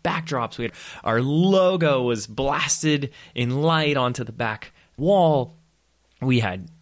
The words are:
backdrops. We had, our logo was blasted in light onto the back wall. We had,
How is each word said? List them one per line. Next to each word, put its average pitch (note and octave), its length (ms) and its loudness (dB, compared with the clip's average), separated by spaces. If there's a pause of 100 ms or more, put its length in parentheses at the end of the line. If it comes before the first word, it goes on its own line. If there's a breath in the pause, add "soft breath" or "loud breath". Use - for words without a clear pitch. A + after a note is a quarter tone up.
backdrops. D#3+ 560 -6
We A#2+ 60 -6
had, A2+ 80 -6 (320 loud breath)
our A2+ 180 0
logo E3 800 2
was A#2 240 -2
blasted C#3 840 -2 (240 loud breath)
in B2 260 -2
light D#3 340 0
onto B2 280 -2
the A2 80 -10
back A2+ 400 -6 (240 soft breath)
wall. D#3 580 2 (680)
We B2+ 180 4
had, F#2 300 -2 (120)